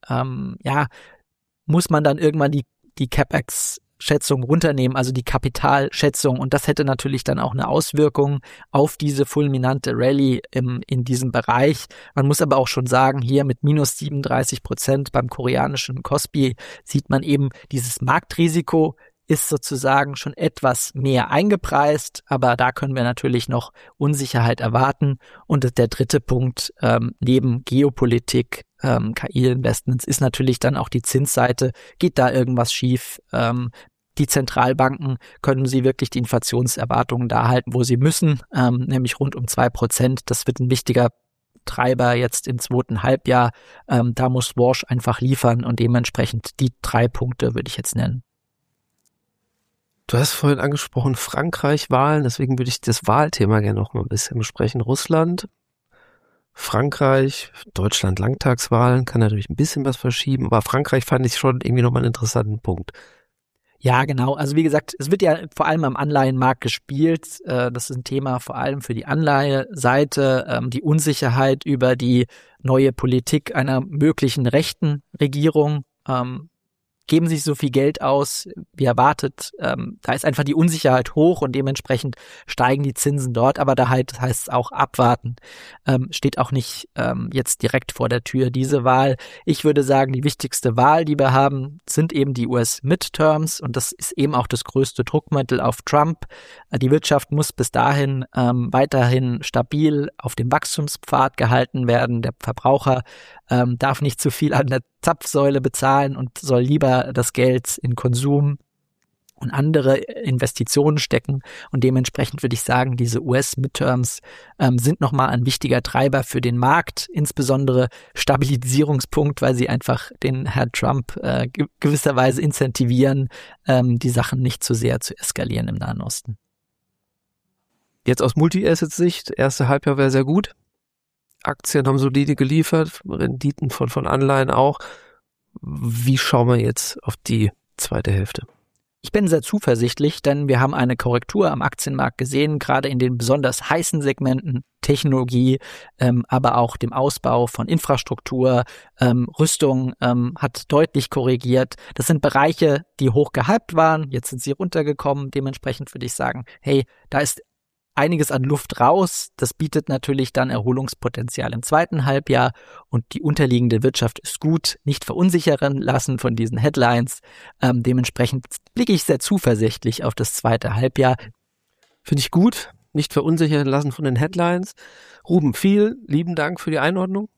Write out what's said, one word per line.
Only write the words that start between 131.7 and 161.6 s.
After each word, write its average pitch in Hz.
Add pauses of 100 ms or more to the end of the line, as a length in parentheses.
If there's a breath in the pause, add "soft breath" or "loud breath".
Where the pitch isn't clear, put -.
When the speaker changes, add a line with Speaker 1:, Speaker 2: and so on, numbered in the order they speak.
Speaker 2:
haben 135
solide 139
geliefert, 156
Renditen 139
von, 120
von -
Anleihen 135
auch. 139 (800 loud breath)
Wie 120
schauen 120
wir 123
jetzt -
auf -
die 107 (260)
zweite -
Hälfte? 95 (580)
Speaker 1:
Ich -
bin 208
sehr 156
zuversichtlich, 135
denn 143
wir 127
haben 135
eine 123
Korrektur 139
am 139
Aktienmarkt 135
gesehen, 143
gerade 135
in 131
den 127
besonders 127
heißen 160
Segmenten 131 (180)
Technologie, 131 (400 loud breath)
ähm, 123
aber 127
auch 120
dem 117
Ausbau 127
von 113
Infrastruktur, 127 (360 loud breath)
ähm, 123 (100)
Rüstung, 131
ähm, 123
hat -
deutlich 147
korrigiert. 127 (200 loud breath)
Das -
sind 151
Bereiche, 151 (160)
die 131
hoch 143
gehypt 170
waren, 160
jetzt 131
sind 127
sie 139
runtergekommen. 143
Dementsprechend 135
würde 123
ich 120
sagen, 123 (160 loud breath)
hey, 135 (240 soft breath)
da 135
ist - (540)
einiges 151
an 131
Luft 139
raus. 170
Das -
bietet 151
natürlich 135
dann 127
Erholungspotenzial 123
im 117